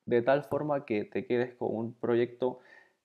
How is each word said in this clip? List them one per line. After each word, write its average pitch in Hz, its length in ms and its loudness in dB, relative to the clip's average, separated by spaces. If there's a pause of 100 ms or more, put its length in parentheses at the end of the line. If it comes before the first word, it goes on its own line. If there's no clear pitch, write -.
de 120 180 2
tal 139 220 4
forma 143 400 -2
que 104 200 -2
te - 220 -6
quedes 123 280 0
con 110 200 -4
un 117 200 -6
proyecto 120 680 -2 (440)